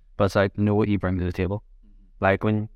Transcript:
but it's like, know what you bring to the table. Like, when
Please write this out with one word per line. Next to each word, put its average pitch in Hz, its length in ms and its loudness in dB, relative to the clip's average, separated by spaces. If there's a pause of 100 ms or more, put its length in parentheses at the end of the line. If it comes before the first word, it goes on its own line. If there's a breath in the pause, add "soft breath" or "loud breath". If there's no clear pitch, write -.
(180)
but 101 80 2
it's 95 100 -2
like, 101 220 0
know 104 180 2
what 104 140 2
you 101 100 0
bring 92 180 -2
to 90 80 -4
the 87 60 -2
table. 92 320 -4 (560)
Like, 98 240 2
when 107 320 0